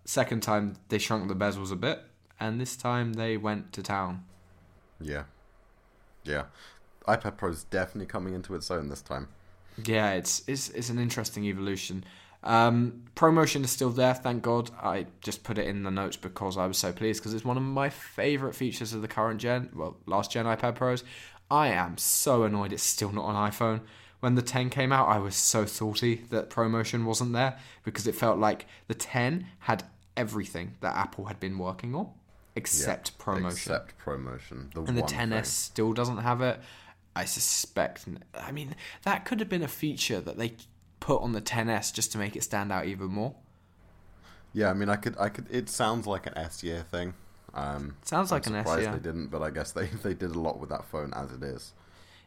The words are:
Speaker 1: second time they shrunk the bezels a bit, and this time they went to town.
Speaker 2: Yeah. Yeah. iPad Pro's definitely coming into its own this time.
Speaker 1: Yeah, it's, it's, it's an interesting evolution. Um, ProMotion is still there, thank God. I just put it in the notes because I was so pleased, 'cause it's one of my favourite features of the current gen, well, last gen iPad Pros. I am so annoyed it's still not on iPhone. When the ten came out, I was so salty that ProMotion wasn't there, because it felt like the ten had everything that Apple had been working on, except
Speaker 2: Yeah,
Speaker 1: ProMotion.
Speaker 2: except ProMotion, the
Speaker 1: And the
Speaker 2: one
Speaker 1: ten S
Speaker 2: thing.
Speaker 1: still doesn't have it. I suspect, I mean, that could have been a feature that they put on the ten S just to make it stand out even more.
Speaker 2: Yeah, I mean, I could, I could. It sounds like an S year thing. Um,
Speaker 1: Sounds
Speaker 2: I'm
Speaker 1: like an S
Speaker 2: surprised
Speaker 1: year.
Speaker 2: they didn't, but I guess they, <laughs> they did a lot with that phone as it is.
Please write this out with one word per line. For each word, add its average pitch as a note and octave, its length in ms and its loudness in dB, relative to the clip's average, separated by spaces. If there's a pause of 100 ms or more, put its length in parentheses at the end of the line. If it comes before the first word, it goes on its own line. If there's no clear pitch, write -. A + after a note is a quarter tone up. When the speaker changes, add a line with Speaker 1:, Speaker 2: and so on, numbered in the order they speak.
Speaker 1:
second A#2 380 2
time G#2 340 2 (140)
they A2 80 4
shrunk G2+ 300 0
the G2+ 60 0
bezels G2 380 0
a F#2+ 40 -2
bit, A2+ 260 -2 (360)
and A2 220 -2
this B2+ 160 -6
time A#2+ 380 0
they A2+ 240 0
went G#2 340 -2
to G2 100 -8
town. F#2 420 -2 (760)
Speaker 2:
Yeah. C#2+ 240 -6 (1000)
Yeah. D2 200 -2 (640)
iPad G#2+ 320 2
Pro's E2+ 260 -4
definitely - 420 -2
coming F#2 280 -6
into F#2 200 -8
its E2 160 -6
own D#2 200 -2
this C#2+ 100 -8
time. C#2 280 -8 (540)
Speaker 1:
Yeah, A2 300 2
it's, F2+ 340 0
it's, C#3 240 -4
it's B2 200 -4
an A#2+ 80 0
interesting A#2+ 480 -2
evolution. F#2+ 580 -2 (400)
Um, A#2+ 600 6 (120)
ProMotion D#3+ 480 6
is B2 60 2
still B2+ 200 2
there, B2+ 240 6
thank A#2+ 280 -2
God. A#2 280 2 (100)
I G2 260 0 (140)
just - 220 -6
put A2 160 -4
it G2+ 80 0
in G2+ 160 -2
the G2 80 -2
notes F#2+ 260 -2
because F#2+ 400 -4
I F#2 100 2
was F#2 120 0
so F#2 140 0
pleased, G#2+ 300 0
'cause G#2+ 120 -4
it's A2 100 -6
one B2 120 0
of C3 80 0
my C3+ 240 0
favourite C3+ 640 0
features A#2 380 -4
of A2 100 -4
the A2 60 -4
current A2 320 2
gen, B2 340 0
well, D#2+ 220 -6 (100)
last G2 240 2
gen A#2 140 0
iPad A2+ 320 2
Pros. B2 260 2 (480)
I D3 180 8
am F2 300 2
so - 460 6
annoyed G2+ 280 2
it's F2+ 100 -4
still - 280 2
not G2 140 -2
on G#2 260 2
iPhone. A2 300 2 (400)
When B2 160 4
the B2 60 4
ten B2+ 280 0
came C3 220 2
out, C3+ 160 6
I G#2+ 100 6
was G2 160 -2
so - 300 4
salty G#2+ 520 2 (140)
that A2 200 0
ProMotion A2+ 540 2
wasn't A#2 280 0
there, B2+ 260 2 (260)
because G#2 220 -4
it A2 80 2
felt A2 240 4
like G#2+ 280 4 (200)
the - 80 -2
ten C#3 520 0 (140)
had A2+ 240 0 (320)
everything G#2 640 -4
that - 160 0
Apple G2 300 -2
had G#2 140 -10
been F#2+ 180 -4
working F#2 380 -4
on, G3 140 -4 (440)
except - 640 0
Speaker 2:
Yeah, - 60 -14
Speaker 1:
ProMotion. F#2 280 0
Speaker 2:
except - 460 -4
ProMotion, C2 760 -8
the D#2+ 100 -4
Speaker 1:
And A#2+ 120 0
the A#2+ 60 2
Speaker 2:
one D2+ 80 0
Speaker 1:
ten A2+ 220 -2
S A2 140 0
Speaker 2:
thing. - 40 -2
Speaker 1:
still - 420 0
doesn't A#2+ 260 0
have A#2+ 220 0
it. B2 200 0 (560)
I F2+ 80 -2
suspect, - 840 0 (280)
I - 180 -8
mean, D3 240 -8 (260)
that G3 220 0
could A3+ 160 -2
have G#3+ 80 -2
been F3 160 0
a C3+ 40 -2
feature B2+ 520 -2
that - 180 -6
they A#2 160 -2 (460)
put - 220 2
on A#2+ 100 0
the G#2 80 -2
ten A2+ 300 0
S G#2 220 0
just - 200 -2
to A2 60 -4
make G2+ 180 -2
it D2+ 60 -6
stand G2+ 280 -2
out F#2 160 0
even F#2+ 200 -4
more. G#2 280 -2 (1160)
Speaker 2:
Yeah, G#2 180 2
I F#2+ 40 2
mean, G2+ 160 0
I G#2 60 4
could, G#2 220 -2
I G2+ 120 2
could. A#2 200 -12
It A#2+ 200 -2
sounds A2+ 360 0
like G2 200 -2
an - 100 -8
S E2 260 -8
year E2+ 200 -4
thing. F2 320 -4 (400)
Um, C#2+ 500 -6
Speaker 1:
Sounds F3+ 260 0
Speaker 2:
I'm F3 60 2
Speaker 1:
like C#3 120 0
an G#2+ 80 0
S G#2 100 0
Speaker 2:
surprised E2 160 2
Speaker 1:
year. A2 100 0
Speaker 2:
they D#2+ 100 -2
didn't, D#2+ 260 -4
but D2+ 140 -4
I D#2 80 -2
guess C#2+ 220 -6
they, F2+ 140 -2
<laughs> G2+ 160 -6
they G2 120 0
did F2 180 -4
a E2 60 -2
lot D#2+ 220 0
with D2 100 -10
that D2 140 -4
phone D2 300 -6
as C2+ 180 -6
it B1+ 100 -12
is. C2+ 300 -8 (540)